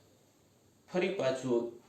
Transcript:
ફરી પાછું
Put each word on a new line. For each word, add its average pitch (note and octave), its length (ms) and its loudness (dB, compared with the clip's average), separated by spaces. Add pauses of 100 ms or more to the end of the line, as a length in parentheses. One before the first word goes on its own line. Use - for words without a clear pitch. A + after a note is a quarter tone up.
(880)
ફરી - 260 0
પાછું B2+ 560 0 (180)